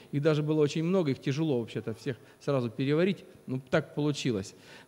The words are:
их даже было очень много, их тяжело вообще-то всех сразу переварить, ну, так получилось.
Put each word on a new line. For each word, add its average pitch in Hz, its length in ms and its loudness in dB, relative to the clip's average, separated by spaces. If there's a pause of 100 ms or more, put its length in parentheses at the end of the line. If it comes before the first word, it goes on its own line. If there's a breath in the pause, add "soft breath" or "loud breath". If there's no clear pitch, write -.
(120)
их 143 100 0
даже 151 200 4
было 156 200 2
очень 156 220 2
много, 175 260 2
их 127 100 0
тяжело 147 380 0
вообще-то 113 360 -6
всех 123 220 -6 (240 soft breath)
сразу 131 300 0
переварить, 151 540 0 (220)
ну, 131 220 -4
так - 280 0
получилось. 143 580 -2 (340 loud breath)